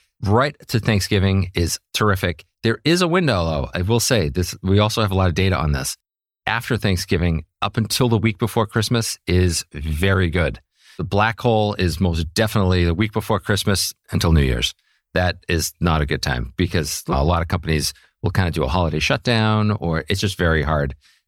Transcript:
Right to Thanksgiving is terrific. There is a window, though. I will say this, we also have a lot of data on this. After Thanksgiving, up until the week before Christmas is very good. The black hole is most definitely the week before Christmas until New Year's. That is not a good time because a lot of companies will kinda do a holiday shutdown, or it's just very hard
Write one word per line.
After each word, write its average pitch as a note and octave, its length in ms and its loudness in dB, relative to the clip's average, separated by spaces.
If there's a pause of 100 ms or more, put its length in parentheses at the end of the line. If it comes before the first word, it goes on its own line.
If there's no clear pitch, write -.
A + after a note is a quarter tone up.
(220)
Right A2+ 340 2 (120)
to A2+ 120 -2
Thanksgiving G2 760 2
is E2+ 260 -2 (140)
terrific. F#2 520 0 (180)
There A2+ 220 0
is F3 160 2
a F3+ 60 2
window, D3+ 360 0
though. D#2 300 -2
I F2 80 -4
will A2+ 180 2
say F#2+ 300 0
this, F2 320 -2
we G2 180 2
also A2 220 0
have G2+ 100 0
a F#2 40 0
lot F#2 140 4
of D#2 60 0
data F#2 220 2
on D2+ 140 0
this. - 260 -4 (480)
After A2+ 320 -2
Thanksgiving, F2 680 -2 (160)
up - 140 -4
until A#2+ 320 0
the A2+ 100 2
week G#2+ 200 0
before A2+ 300 0
Christmas A2+ 500 -2 (100)
is F2+ 460 2
very E2 560 0
good. D#2+ 300 -2 (380)
The F2+ 60 -6
black G#2 380 0
hole G#2+ 340 2
is E2 240 -2
most E2 340 -2
definitely F#2 520 2
the E2+ 80 2
week G#2+ 200 -2
before G#2 260 -2
Christmas G2+ 540 -2 (180)
until - 200 0
New D2+ 120 6
Year's. B1 300 -2 (400)
That F2+ 240 0 (100)
is D#2+ 320 -2
not D#2+ 220 2
a C#2+ 40 0
good D2 160 -4
time B1 360 -4
because E2+ 500 -2
a C#2 160 0
lot E2+ 180 2
of E2 60 -4
companies D#2+ 460 -2 (280)
will G2+ 100 -2
kinda F2 200 0
do D2+ 120 -2
a C2 40 0
holiday D#2+ 320 0
shutdown, A2 720 0
or E2 360 -2
it's F#2+ 140 -2
just G2+ 160 -2
very D#2+ 260 2
hard D2 320 0 (320)